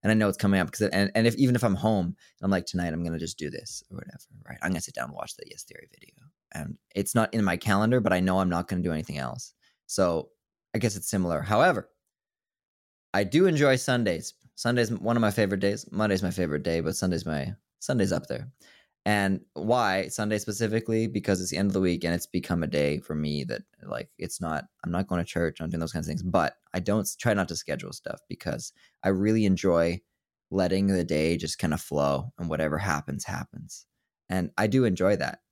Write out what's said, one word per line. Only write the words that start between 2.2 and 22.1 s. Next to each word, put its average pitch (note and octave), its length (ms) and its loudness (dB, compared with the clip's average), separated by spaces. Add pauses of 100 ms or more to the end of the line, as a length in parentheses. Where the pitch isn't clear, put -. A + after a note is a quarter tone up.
I'm F#2+ 80 0
like, F#2 160 2
"Tonight F2 280 -2
I'm E2+ 100 -4
gonna E2 140 -4
just D#2+ 200 -8
do D2+ 120 -6
this," - 400 -14
or F#2+ 80 -14
whatever, - 200 -16 (300)
right? - 140 -12
I'm E2+ 100 -2
gonna E2+ 80 -2
sit - 140 -12
down B1 160 -8
and C#2 40 -16
watch - 220 -12
the - 120 -16
Yes - 160 -18
Theory - 280 -20
video. - 220 -20 (380)
And - 260 -10 (180)
it's G2 180 -2
not A2+ 200 2
in A2 100 2
my F2 120 2
calendar, G#2+ 440 2
but G2 120 2
I F2+ 80 4
know F#2 200 2
I'm F#2 80 2
not F2 180 0
gonna F#2 160 -2
do F2 100 0
anything D#2 260 -6
else. C2 360 -10 (320)
So E2+ 440 0 (440)
I A2 40 0
guess G#2 180 0
it's - 120 -10
similar. F2 340 0
However, A2 480 2 (1200)
I G2+ 100 2
do D#3 220 4
enjoy C#3+ 300 4
Sundays. A#2 580 0 (200)
Sunday's A#2 380 0
one A2+ 240 0
of A#2 40 4
my G#2+ 100 4
favorite G2 300 2
days. G2+ 300 -2
Monday's G2 320 2
my F2+ 80 0
favorite D#2+ 320 -2
day, E2+ 180 0
but D#2 160 -2
Sunday's F2 300 -2
my, D#2 280 -4 (260)
Sunday's G2+ 320 0
up - 140 -2
there. - 240 -8 (560)
And G2 340 2 (140)
why G2 540 0
Sunday G#2+ 300 -2
specifically? A2 680 0
Because F#2+ 340 0
it's F#2 100 -6
the D2 60 -4
end G2+ 140 2
of - 20 -2
the F#2+ 80 2
week F2 240 2
and E2+ 100 2